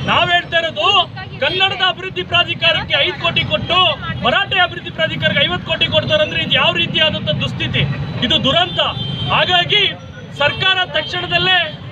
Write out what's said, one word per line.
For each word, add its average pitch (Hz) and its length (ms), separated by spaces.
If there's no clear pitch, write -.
ನಾವ್ 320 220
ಹೇಳ್ತಾ 349 260
ಇರೋದು 330 320
ಕನ್ನಡದ 381 480
ಅಭಿವೃದ್ಧಿ 359 360
ಪ್ರಾಧಿಕಾರಕ್ಕೆ 339 720
ಐದು 349 180
ಕೋಟಿ 330 280
ಕೊಟ್ಟು 311 260
ಮರಾಠಿ 392 360
ಅಭಿವೃದ್ಧಿ 359 320
ಪ್ರಾಧಿಕಾರಕ್ಕೆ 311 560
ಐವತ್ತು 359 240
ಕೋಟಿ 320 220
ಕೊಡ್ತಾರೆ 311 300
ಅಂದ್ರೆ 320 200
ಇದು 277 120
ಯಾವ 294 160
ರೀತಿಯಾದಂಥ 311 480
ದುಸ್ಥಿತಿ? 277 380
ಇದು 311 180
ದುರಂತ. 330 360
ಹಾಗಾಗಿ 359 500
ಸರ್ಕಾರ 359 400
ತಕ್ಷಣದಲ್ಲೇ 359 600